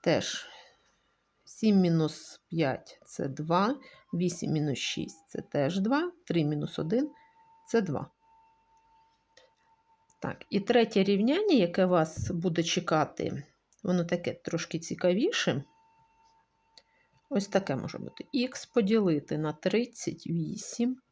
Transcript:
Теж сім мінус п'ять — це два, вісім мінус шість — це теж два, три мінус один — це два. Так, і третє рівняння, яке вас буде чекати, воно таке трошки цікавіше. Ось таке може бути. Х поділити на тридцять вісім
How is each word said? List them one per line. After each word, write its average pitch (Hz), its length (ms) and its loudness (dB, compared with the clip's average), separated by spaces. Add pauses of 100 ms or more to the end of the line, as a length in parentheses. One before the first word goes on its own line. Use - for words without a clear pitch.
Теж - 440 0 (1000)
сім 208 340 4
мінус 165 720 2
п'ять — 151 560 -2
це - 220 -6
два, 170 480 0 (380)
вісім 175 380 -2
мінус 147 280 0
шість — - 500 -8
це - 120 -8
теж 147 380 -2
два, 277 320 0 (140)
три 170 200 0
мінус 151 340 -4
один — 233 320 0 (560)
це 226 140 0
два. 156 280 -4 (2000)
Так, - 280 -6
і 196 100 0
третє 226 440 4
рівняння, 269 520 4
яке 185 300 4
вас 170 460 2
буде 170 320 0
чекати, - 800 -2 (400)
воно 180 220 0
таке 170 280 -4
трошки - 460 -6
цікавіше. 180 840 0 (1700)
Ось 202 180 0
таке 190 280 0
може - 220 -8
бути. - 540 -6
Х - 140 -12
поділити 190 720 2
на 156 160 -2
тридцять 202 760 -4
вісім 170 680 -4 (140)